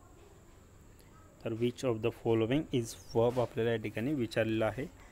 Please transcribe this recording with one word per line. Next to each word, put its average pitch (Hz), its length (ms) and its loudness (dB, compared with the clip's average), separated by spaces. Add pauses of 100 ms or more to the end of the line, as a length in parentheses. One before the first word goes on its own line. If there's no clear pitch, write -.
(1500)
तर 113 80 -4
which 120 320 -2
of 123 80 2
the 110 120 -2
following 113 480 2
is 139 320 0 (300)
verb 120 240 4
आपल्याला 117 320 0
या 117 40 2
ठिकाणी 113 380 -4
विचारलेलं 113 520 0
आहे. 110 200 -2 (260)